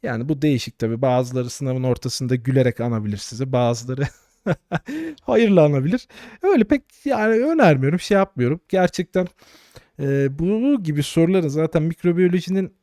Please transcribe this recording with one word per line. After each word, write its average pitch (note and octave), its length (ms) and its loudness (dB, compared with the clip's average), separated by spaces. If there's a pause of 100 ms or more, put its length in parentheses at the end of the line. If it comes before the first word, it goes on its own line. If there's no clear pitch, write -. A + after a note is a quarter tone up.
Yani A#2+ 260 -6
bu D3 140 -2
değişik C#3 360 -2
tabii. A#2 240 -2
Bazıları B2+ 480 0
sınavın C3 320 -4
ortasında B2+ 520 -2
gülerek B2+ 460 0
anabilir G#2+ 360 -2
sizi. B2+ 360 -8
Bazıları B2 560 -2 (480)
<laughs> D#4 680 -8
hayırla G#3+ 420 4
anabilir. D3 440 0 (340)
Öyle F4+ 220 4
pek C#4+ 180 0 (220)
yani A3+ 300 0
önermiyorum, F#3 640 2
şey - 160 0
yapmıyorum. D#3 520 0
Gerçekten, F#3 580 0 (760)
e, C#3 380 -2
bu A3 440 0
gibi D3 200 -2
soruların E3 460 2
zaten D#3 340 0
mikrobiyolojinin F3+ 1000 0